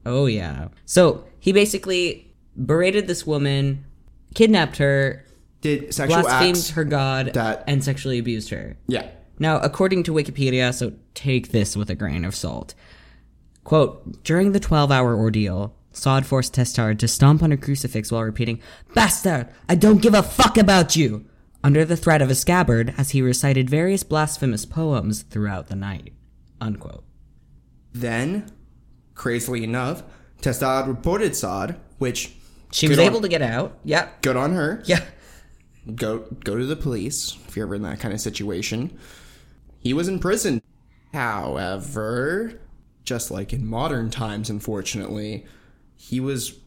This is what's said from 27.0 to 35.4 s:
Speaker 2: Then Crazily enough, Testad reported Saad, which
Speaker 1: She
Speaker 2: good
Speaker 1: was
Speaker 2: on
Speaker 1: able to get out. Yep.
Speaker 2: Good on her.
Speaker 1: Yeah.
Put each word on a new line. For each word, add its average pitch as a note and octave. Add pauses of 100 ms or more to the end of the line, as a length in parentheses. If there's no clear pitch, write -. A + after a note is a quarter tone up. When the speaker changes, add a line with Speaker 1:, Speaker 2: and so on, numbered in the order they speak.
Speaker 2:
Then A#2+ (640)
Crazily A#2+
enough, B2+ (400)
Testad C3
reported F3
Saad, G2 (220)
which - (380)
Speaker 1:
She -
Speaker 2:
good D3
Speaker 1:
was C#3+
Speaker 2:
on E3+
Speaker 1:
able A3
to G3+
get E3
out. B2+
Yep. -
Speaker 2:
Good B2+
on C#3+
her. F3
Speaker 1:
Yeah. F3 (880)